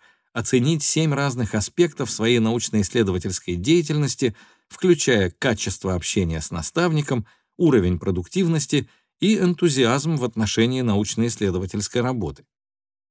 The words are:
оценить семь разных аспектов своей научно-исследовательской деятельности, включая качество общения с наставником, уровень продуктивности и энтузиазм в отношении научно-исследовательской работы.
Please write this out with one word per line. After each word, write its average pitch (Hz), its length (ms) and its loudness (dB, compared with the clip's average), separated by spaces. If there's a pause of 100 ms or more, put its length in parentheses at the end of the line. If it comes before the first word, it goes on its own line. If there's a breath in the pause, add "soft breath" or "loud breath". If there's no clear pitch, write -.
(340 soft breath)
оценить 131 500 0
семь 156 300 0
разных 127 420 -2
аспектов 147 560 -2
своей 117 280 2
научно-исследовательской 104 1160 -2
деятельности, 143 800 0 (320 soft breath)
включая 127 640 2
качество 104 640 -2
общения 82 460 -2
с - 100 -8
наставником, 143 760 -2 (320 soft breath)
уровень 104 400 4
продуктивности 147 920 -2 (320 soft breath)
и 202 180 2
энтузиазм 151 800 2
в 123 60 -2
отношении 113 580 0
научно-исследовательской 104 1200 -2
работы. 113 440 -4 (640)